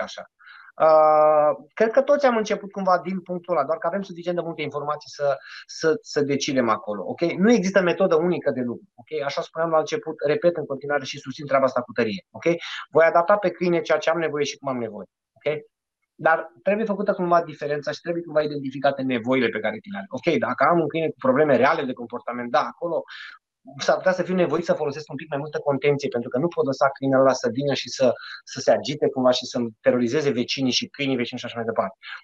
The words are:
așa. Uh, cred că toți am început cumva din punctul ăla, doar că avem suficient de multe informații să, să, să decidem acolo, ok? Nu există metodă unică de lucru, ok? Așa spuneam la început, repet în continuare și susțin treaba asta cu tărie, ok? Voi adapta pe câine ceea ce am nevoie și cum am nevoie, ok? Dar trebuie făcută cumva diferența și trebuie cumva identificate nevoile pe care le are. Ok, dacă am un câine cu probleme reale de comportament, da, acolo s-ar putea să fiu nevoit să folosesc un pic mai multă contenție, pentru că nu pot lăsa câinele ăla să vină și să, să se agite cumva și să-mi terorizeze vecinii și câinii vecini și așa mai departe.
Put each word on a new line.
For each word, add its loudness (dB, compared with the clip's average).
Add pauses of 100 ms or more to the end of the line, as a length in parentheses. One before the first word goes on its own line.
așa. -14 (640)
Uh, 6 (220)
cred 2
că 4
toți 2
am 4
început -4
cumva 2
din -6
punctul -6
ăla, 0
doar -2
că -4
avem -4
suficient -6
de -2
multe -8
informații -6
să, -2 (280)
să, 0
să -2
decidem 0
acolo, -2
ok? -4
Nu 4
există 4
metodă 2
unică 2
de -4
lucru, -6 (120)
ok? -8
Așa -4
spuneam -4
la 2
început, -4 (120)
repet 2
în -6
continuare -4
și -10
susțin -12
treaba 2
asta 2
cu -10
tărie, -2
ok? -8 (440)
Voi 6
adapta 4
pe 0
câine 0
ceea 2
ce -2
am 2
nevoie -2
și -6
cum -6
am -2
nevoie, -8 (260)
ok? -4 (640)
Dar 2 (120)
trebuie 0
făcută -2
cumva 2
diferența -6
și -8
trebuie -6
cumva 0
identificate -2
nevoile 0
pe -2
care -4 (180)
le -8
are. -12
Ok, -4
dacă -2
am 4
un 0
câine -2
cu -6
probleme 4
reale 4
de -4
comportament, -8
da, 2
acolo -6 (720)
s-ar 2
putea 0
să 0
fiu -2
nevoit 0
să 2
folosesc -4
un -12
pic -12
mai -4
multă -6
contenție, 0
pentru -4
că -2
nu 0
pot 0
lăsa 0
câinele 2
ăla 6
să -2
vină -2
și -6
să, 2 (300)
să -14
se 2
agite 0
cumva 2
și 0
să-mi -4 (120)
terorizeze 2
vecinii -2
și -2
câinii -4
vecini -4
și -12
așa -10
mai -4
departe. -2 (280)